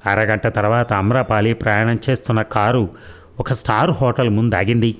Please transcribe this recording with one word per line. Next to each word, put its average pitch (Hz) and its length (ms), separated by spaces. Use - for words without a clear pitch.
అరగంట 104 400
తర్వాత 113 460
అమ్రపాలి 110 600
ప్రయాణం 113 440
చేస్తున్న 113 320
కారు 110 460
ఒక - 120
స్టార్ 120 380
హోటల్ 123 400
ముందు 107 240
ఆగింది. 110 460